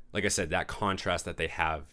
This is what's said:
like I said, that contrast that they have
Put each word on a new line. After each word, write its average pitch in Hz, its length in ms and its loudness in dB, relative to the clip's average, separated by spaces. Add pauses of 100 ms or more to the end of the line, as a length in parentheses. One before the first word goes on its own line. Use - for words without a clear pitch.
(120)
like 98 120 0
I 101 40 6
said, 90 220 0
that 90 160 2
contrast 95 580 0
that 87 120 -6
they 82 120 0
have 80 440 0